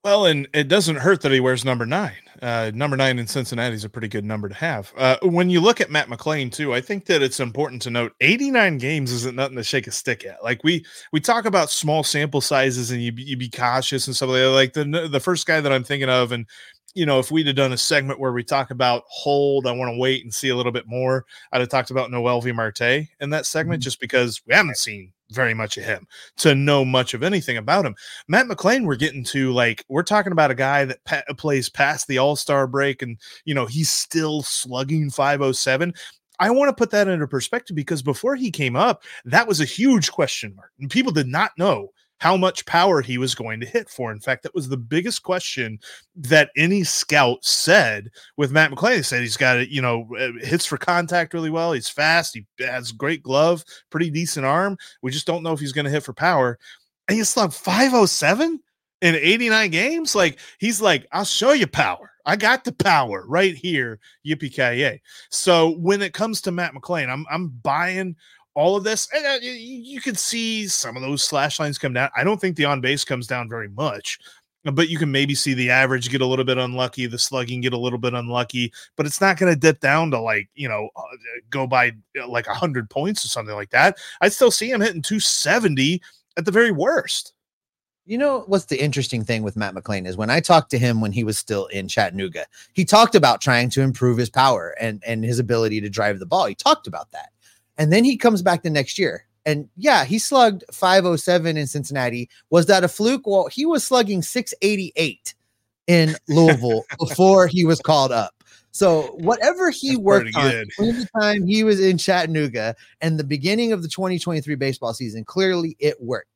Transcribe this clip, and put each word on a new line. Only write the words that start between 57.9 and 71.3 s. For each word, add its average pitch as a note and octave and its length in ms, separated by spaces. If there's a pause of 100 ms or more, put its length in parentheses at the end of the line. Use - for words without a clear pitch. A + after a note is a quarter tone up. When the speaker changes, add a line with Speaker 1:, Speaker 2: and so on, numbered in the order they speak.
Speaker 1:
oh A3+ 120
seven B3 560 (400)
in E3+ 140
eighty-nine A3 560
games. C#4+ 440
Like, F3 240 (200)
he's G#3 200
like, F3 320
"I'll F#3 140
show B3 260
you A#3+ 160
power. - 440 (140)
I F3 120
got A3+ 260
the B3 80
power A#2 560
right F3+ 260
here. C3 460 (260)
Yippee-ki-yay." C3+ 760 (280)
So E3 420
when F3+ 300
it F#3 120
comes A3 280
to F#3 120
Matt F3 200
McClain, C#3 360
I'm, C#3+ 200
I'm E3 200
buying E3+ 640 (400)
all F3 220
of F#3+ 80
this. A3 280
And, D4+ 120
uh, C4+ 160
y-, B3 60
y-, B3 360
you C4 160
can A#3 160
see A3+ 540
some A#2+ 260
of B2+ 60
those C3+ 200
slash C#3+ 380